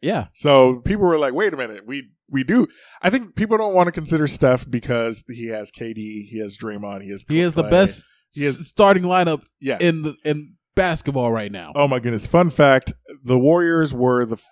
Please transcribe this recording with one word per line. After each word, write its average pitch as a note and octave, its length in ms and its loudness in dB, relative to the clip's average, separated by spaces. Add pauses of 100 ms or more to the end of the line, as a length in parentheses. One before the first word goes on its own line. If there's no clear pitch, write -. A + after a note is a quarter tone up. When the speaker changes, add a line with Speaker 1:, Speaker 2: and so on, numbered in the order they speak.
Speaker 1:
Yeah. C#3 320 -4
Speaker 2:
So C3 440 4
people G3 280 -2
were E3+ 120 2
like, C#3 160 -2
"Wait F#3 200 -2
a D3 40 -10
minute, A2 280 -10
we, C3 240 -12 (200)
we C3+ 140 -2
do." G3+ 240 2 (340)
I F3+ 80 0
think A3 260 -4
people G#3+ 220 0
don't G#3+ 160 -2
wanna F3+ 180 4
consider D#3 360 -2
Steph B2+ 420 2
because A#2 580 -4
he A#2 200 -12
has G#2+ 240 -10
K A#2 220 -12
D, G#2+ 360 -12
he A2 100 -10
has G2+ 180 -10
Draymond, G2+ 460 -12
he G2 80 -16
has G2+ 160 -16
Speaker 1:
He D#3 120 0
is F3 140 0
the E3 100 0
Speaker 2:
Klay. - 80 -6
Speaker 1:
best F#3+ 320 2 (300)
Speaker 2:
He C#3+ 120 -6
is C3+ 140 -2
Speaker 1:
s-, E3 80 -14
starting G3 360 4
lineup F3+ 420 0 (160)
Speaker 2:
Yeah. C3 180 -4
Speaker 1:
in E3 220 2
the, D3+ 140 -6 (100)
in D3+ 300 -6 (200)
basketball C#3+ 560 -2
right G#2+ 200 -6
now. F2 240 -14
Speaker 2:
Oh C#3+ 120 2
my C3 120 0
goodness! A2+ 280 -4
Fun F3 220 2
fact: C#3 420 4 (320)
the B2+ 160 2
Warriors D#3+ 540 2
were B2 320 2
the A2 120 -6 (140)